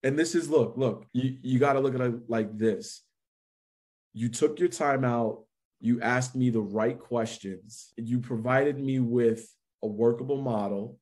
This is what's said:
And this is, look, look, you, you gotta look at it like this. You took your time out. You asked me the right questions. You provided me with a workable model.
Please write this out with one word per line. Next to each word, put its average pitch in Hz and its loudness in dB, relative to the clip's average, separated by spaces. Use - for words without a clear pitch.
And 135 0
this 160 0
is, 160 0
look, 135 2
look, 123 0
you, 127 0
you 127 0
gotta 139 4
look 135 0
at 127 -2
it 117 -4
like 110 -2
this. 107 -2
You 113 -2
took 151 2
your 175 4
time 139 0
out. 117 0
You 120 0
asked 127 0
me 127 2
the 113 2
right 104 -2
questions. - -8
You 117 -2
provided 131 0
me 135 -2
with 117 2
a 107 -4
workable 117 0
model. 107 -4